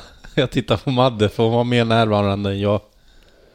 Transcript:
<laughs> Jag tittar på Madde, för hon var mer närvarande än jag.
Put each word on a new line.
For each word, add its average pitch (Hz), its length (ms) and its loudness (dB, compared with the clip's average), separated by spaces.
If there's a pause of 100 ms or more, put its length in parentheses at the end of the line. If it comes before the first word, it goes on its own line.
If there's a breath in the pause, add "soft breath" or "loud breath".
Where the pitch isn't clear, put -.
(180)
<laughs> - 180 -18
Jag 131 160 0
tittar 113 260 -2
på - 140 -4
Madde, 123 380 2
för - 140 -2
hon 113 100 2
var 120 100 2
mer 120 220 0
närvarande 104 640 0
än 98 100 -4
jag. 104 220 0 (720 soft breath)